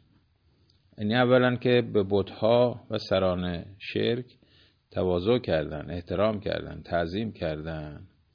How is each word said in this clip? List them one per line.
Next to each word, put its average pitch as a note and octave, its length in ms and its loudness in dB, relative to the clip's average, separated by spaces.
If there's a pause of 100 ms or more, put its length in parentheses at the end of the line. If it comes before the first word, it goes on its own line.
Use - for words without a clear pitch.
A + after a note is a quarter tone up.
(1000)
یعنی G#2+ 160 -2
اولاً B2 420 4
که B2 260 4 (100)
به G#2 180 4
بت‌ها A2+ 800 2
و A2 80 -2
سران F2+ 640 0 (140)
شرک A#2 460 -2 (640)
تواضع F#2 480 0
کردن، D2+ 520 -4
احترام F#2+ 500 -2
کردن، D#2+ 420 -6
تعظیم F2 500 -4
کردن، D#2 720 -8 (280)